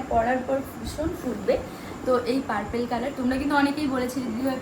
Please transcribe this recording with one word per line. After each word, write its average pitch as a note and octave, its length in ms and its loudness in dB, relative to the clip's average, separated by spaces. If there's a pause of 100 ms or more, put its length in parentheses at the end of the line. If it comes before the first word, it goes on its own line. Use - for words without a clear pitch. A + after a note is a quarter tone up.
পরার A#3 280 4 (100)
পর C4+ 120 2
ভীষণ C#4 500 -4 (140)
ফুটবে। A3 360 2 (480)
তো B3+ 120 6
এই C4 280 0
পার্পল A3+ 440 -2
কালার, B3 260 -2
তোমরা C4 200 2
কিন্তু C#4+ 200 2
অনেকেই C#4+ 300 4
বলেছিলে, B3 400 0
"দিদিভাই, C4 360 0